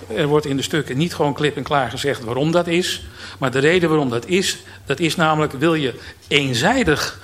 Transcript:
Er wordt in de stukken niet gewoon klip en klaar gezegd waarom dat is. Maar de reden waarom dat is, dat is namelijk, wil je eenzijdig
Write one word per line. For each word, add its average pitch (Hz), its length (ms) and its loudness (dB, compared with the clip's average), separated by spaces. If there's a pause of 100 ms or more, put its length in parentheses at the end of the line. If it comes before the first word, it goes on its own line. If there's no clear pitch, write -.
(160)
Er 160 120 0
wordt 147 180 2
in 139 120 -2
de 123 60 -2
stukken 135 340 -2
niet 170 180 0
gewoon 147 180 0
klip 147 240 -2
en 135 60 -6
klaar 131 260 0
gezegd 123 340 -4
waarom 127 280 0
dat 170 160 2
is. 175 400 -2 (320)
Maar 131 120 0
de 131 80 2
reden 165 300 4
waarom 151 200 2
dat 117 180 -4
is, 196 360 0 (220)
dat 139 140 -4
is 156 160 0
namelijk, 156 380 2
wil 147 200 2
je 139 260 -2 (280)
eenzijdig 143 960 2